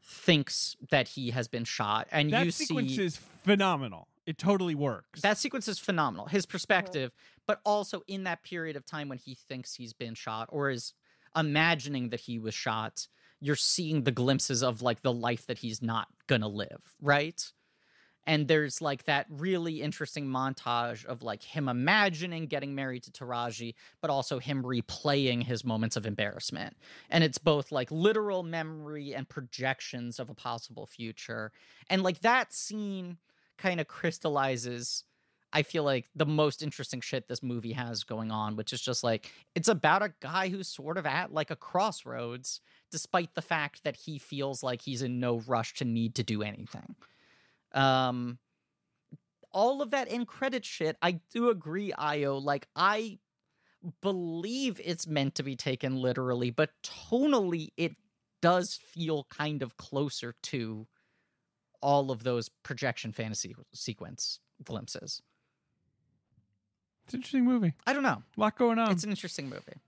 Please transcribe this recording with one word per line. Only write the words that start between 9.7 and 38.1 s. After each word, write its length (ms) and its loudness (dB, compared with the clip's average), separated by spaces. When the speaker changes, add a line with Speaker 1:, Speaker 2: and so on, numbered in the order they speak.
Speaker 1:
he's 180 -12
been 220 -8
shot 380 -6
or 180 2
is 240 -4
imagining 760 4
that 100 -4
he 180 -6
was 160 -4
shot, 540 -4
you're 160 2
seeing 480 2
the 80 4
glimpses 500 2
of, 200 0
like, 200 0
the 100 2
life 340 -2
that 120 -6
he's 240 -6
not 260 -2
gonna 180 4
live, 540 -8
right? 520 2
And 220 4
there's, 340 4
like, 260 -2
that 220 2
really 540 -2
interesting 460 -4
montage 760 -2
of, 180 -8
like, 180 -4
him 260 -4
imagining 800 2
getting 300 -4
married 260 -6
to 80 -18
Taraji, 640 -6
but 100 -2
also 280 0
him 240 -2
replaying 800 2
his 220 -2
moments 320 2
of 100 -2
embarrassment. 720 -4
And 140 6
it's 140 2
both, 340 4
like, 180 0
literal 540 2
memory 680 -8
and 160 -6
projections 920 -6
of 100 -8
a 40 -14
possible 520 -8
future. 640 -8
And, 140 2
like, 160 0
that 320 4
scene 640 -6
kind 220 0
of 80 -2
crystallizes, 1120 0
I 120 4
feel 180 -2
like, 320 2
the 100 2
most 380 2
interesting 380 -6
shit 260 -4
this 160 -6
movie 300 -4
has 320 -4
going 260 -4